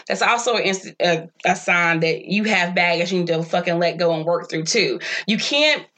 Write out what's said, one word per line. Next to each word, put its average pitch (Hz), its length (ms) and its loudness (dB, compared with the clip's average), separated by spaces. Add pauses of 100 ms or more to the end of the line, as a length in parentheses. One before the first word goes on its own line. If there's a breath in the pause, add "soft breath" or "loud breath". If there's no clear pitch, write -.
That's 202 140 -2
also 233 340 2
an 180 80 0
inst-, 190 360 -4
a, 165 280 0 (160)
a 180 100 2
sign 175 460 0
that 160 240 0
you 208 200 0
have 185 300 0
baggage 175 380 0
you 185 80 2
need 170 80 0
to 165 160 0
fucking 170 340 -2
let 170 200 0
go 170 160 2
and 156 100 -4
work 170 260 -2
through 160 140 -4
too. 160 340 0 (300 loud breath)
You 214 100 2
can't 294 480 2 (120)